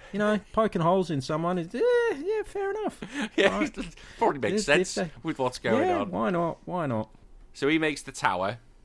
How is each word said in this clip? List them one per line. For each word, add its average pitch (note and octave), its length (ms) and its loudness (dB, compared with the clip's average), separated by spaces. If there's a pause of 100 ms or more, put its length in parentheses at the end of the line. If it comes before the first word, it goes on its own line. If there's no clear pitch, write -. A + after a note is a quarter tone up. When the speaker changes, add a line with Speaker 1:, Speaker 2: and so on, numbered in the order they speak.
(120)
Speaker 1:
You G3 80 -4
know, G#3 200 2 (120)
poking G#3 300 2
holes F3+ 280 2
in C#3+ 120 -2
someone E3+ 360 -2
is, E3+ 160 -6
eh, A#3+ 60 -4 (440)
yeah, G#4 220 -2
fair G4 260 -4
enough. G#4 300 -6 (180)
Speaker 2:
<laughs> A3 180 -6
Yeah, F#3+ 220 4
Speaker 1:
Right. - 180 -2
Speaker 2:
it - 180 -10 (220)
probably D#3 220 2
makes F#3 280 0
Speaker 1:
If, D3+ 120 6
if F#3 80 0
Speaker 2:
sense - 80 -8
Speaker 1:
they F#3 160 -2 (120)
Speaker 2:
with D#3 160 -4
what's B2+ 180 -2
going A#3+ 300 2
Speaker 1:
Yeah, F4+ 140 2
Speaker 2:
on. F#3+ 100 -6
Speaker 1:
why G#3 180 -2
not? E3+ 360 -2
Why E3+ 200 -4
not? A2+ 240 -2 (460)
Speaker 2:
So C#3 120 0
he D#3 100 4
makes D#3 240 -2
the C3+ 100 -14
tower, G2+ 460 0 (280)